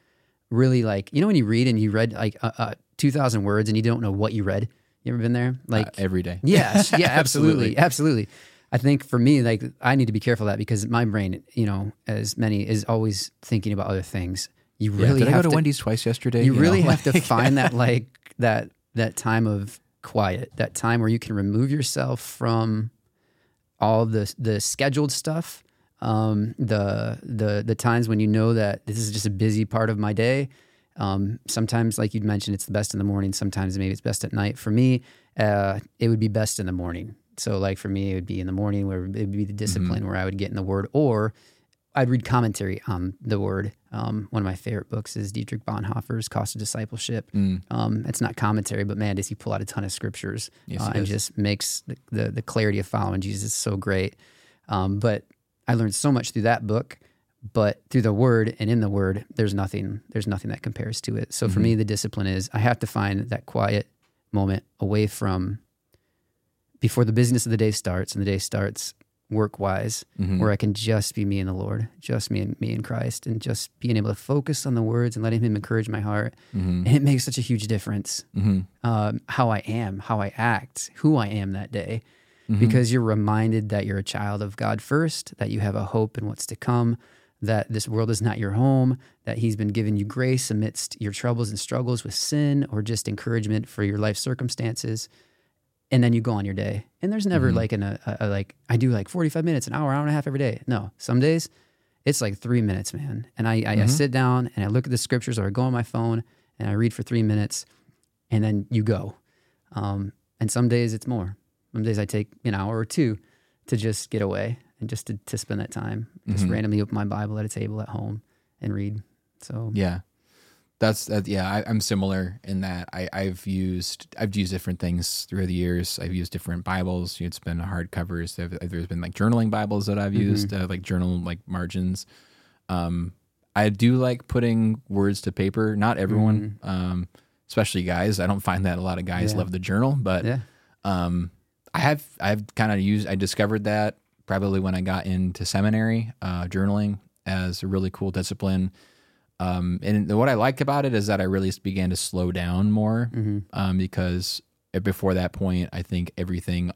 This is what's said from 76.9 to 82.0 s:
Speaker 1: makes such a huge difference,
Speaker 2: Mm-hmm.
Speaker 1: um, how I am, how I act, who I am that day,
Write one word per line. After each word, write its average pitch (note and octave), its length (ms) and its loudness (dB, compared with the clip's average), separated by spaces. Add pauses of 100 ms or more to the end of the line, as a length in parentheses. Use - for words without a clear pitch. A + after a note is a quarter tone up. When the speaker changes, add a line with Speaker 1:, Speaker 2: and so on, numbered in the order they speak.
Speaker 1:
makes C#3 220 4
such B2+ 140 -4
a - 20 0
huge A2 260 0
difference, G#2 580 -4 (120)
Speaker 2:
Mm-hmm. G2 240 4 (260)
Speaker 1:
um, A2 420 0
how B2 220 2
I G#2+ 100 2
am, G#2+ 400 -4
how G#2+ 200 -2
I G2+ 160 -4
act, A2+ 600 -2
who D3+ 200 4
I A2 120 2
am G2 240 -2
that G2 200 -8
day, G#2+ 300 -4 (480)